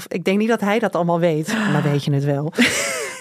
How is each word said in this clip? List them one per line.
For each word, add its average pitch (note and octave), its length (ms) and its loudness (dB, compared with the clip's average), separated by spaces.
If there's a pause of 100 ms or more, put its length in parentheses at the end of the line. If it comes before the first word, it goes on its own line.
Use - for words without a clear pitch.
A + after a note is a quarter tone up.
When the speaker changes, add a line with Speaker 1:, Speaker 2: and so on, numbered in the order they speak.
Speaker 1:
ik E3+ 160 -6
denk F#3+ 140 2
niet A3 120 2
dat A3+ 120 0
hij G3+ 180 2
dat A3+ 160 0
allemaal E3+ 240 2
weet, D#3+ 340 0
maar G3+ 300 0
dan D3 80 2
weet C#3+ 120 0
je D3 100 0
het C#3 100 2
wel. C#3+ 320 -2
Speaker 2:
<laughs> - 460 0 (200)